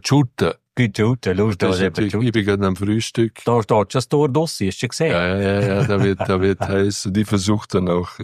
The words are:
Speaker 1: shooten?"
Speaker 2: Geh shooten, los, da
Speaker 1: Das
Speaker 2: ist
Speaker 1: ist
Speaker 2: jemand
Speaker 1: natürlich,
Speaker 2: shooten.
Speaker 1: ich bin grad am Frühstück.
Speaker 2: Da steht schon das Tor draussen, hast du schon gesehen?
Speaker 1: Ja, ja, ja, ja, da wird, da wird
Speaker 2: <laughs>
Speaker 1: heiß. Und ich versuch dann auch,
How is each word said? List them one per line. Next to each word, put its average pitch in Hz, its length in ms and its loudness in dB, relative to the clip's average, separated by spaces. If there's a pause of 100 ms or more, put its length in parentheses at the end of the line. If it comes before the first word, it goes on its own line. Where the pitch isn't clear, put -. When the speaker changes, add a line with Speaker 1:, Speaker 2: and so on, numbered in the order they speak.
Speaker 1:
shooten?" 131 480 2 (220)
Speaker 2:
Geh 120 220 2
shooten, 110 400 0
los, 104 220 0
da 95 100 0
Speaker 1:
Das 92 80 0
Speaker 2:
ist 90 40 0
Speaker 1:
ist - 20 0
Speaker 2:
jemand 92 140 -2
Speaker 1:
natürlich, 104 160 -2
Speaker 2:
shooten. 104 140 0
Speaker 1:
ich 113 60 0
bin 107 140 0
grad 101 160 0
am 92 140 0
Frühstück. 107 680 -2
Speaker 2:
Da 117 180 2
steht - 140 -6
schon 101 160 2
das 131 160 -2
Tor 151 200 2
draussen, 151 380 -2
hast 92 100 -4
du - 40 -12
schon 123 100 -2
gesehen? 160 220 -2
Speaker 1:
Ja, 87 140 0
ja, 95 140 0
ja, 101 200 0 (160)
ja, 101 80 2
da 101 180 2
wird, 98 180 2
da 95 200 0
wird 95 200 0
Speaker 2:
<laughs> 90 80 -4
Speaker 1:
heiß. 98 380 0
Und 95 100 -2
ich 107 100 2
versuch 104 400 0
dann 92 220 0
auch, 87 220 0 (140)